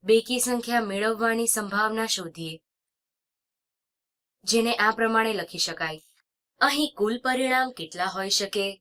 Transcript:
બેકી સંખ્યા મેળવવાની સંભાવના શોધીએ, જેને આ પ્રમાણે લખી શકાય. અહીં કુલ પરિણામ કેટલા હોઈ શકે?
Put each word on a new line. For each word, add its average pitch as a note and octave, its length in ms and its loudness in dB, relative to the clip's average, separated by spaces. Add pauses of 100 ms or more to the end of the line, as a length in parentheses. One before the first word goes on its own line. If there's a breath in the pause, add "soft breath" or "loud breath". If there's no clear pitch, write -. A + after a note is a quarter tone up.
બેકી A3+ 380 4
સંખ્યા A#3 440 0
મેળવવાની A3+ 640 0
સંભાવના G#3+ 580 0
શોધીએ, E3 480 -6 (1900)
જેને A3+ 320 2
આ G#3+ 160 4
પ્રમાણે A3+ 400 2
લખી E3+ 320 -4
શકાય. D#3+ 360 -6 (600)
અહીં C#4+ 340 2
કુલ G#3+ 240 0
પરિણામ B3+ 540 0
કેટલા F3+ 420 -6
હોઈ F#3+ 160 -4
શકે? G3 340 -2 (160)